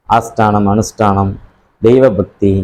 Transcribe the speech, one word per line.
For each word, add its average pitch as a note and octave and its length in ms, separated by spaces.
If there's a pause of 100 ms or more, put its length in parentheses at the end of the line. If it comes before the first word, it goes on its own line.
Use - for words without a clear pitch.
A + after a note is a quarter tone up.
ஆஸ்தானம், G#2+ 580
அனுஷ்டானம், G2+ 680 (480)
தெய்வ B2+ 280
பக்தி, G2 440 (100)